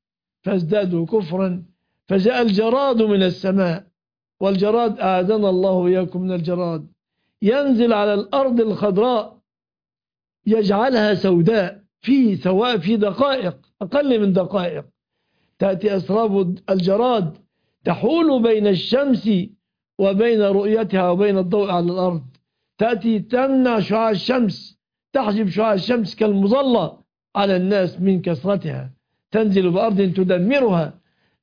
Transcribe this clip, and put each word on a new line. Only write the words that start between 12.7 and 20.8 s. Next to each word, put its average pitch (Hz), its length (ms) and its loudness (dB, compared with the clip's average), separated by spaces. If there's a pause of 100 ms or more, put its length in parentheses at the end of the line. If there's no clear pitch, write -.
في 190 180 -2
دقائق، 214 600 -2 (260)
أقل 254 380 0
من 196 120 2
دقائق، 180 520 -2 (760)
تأتي 196 380 0
أسراب 196 640 0 (120)
الجراد 196 680 0 (460)
تحول 269 580 0
بين 220 240 2
الشمس 226 640 0 (680)
وبين 208 440 2
رؤيتها 196 680 0